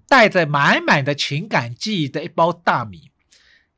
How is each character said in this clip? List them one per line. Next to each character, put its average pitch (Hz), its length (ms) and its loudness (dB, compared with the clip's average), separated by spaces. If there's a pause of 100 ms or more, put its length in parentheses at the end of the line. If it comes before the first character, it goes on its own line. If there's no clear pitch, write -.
带 226 220 6
着 170 160 0
满 151 380 2
满 175 200 0
的 143 120 -2
情 151 320 -6
感 123 260 -4
记 202 300 -4
忆 139 40 -4
的 143 160 -8
一 170 40 -10
包 170 260 0
大 143 320 -2
米 95 240 -20 (680)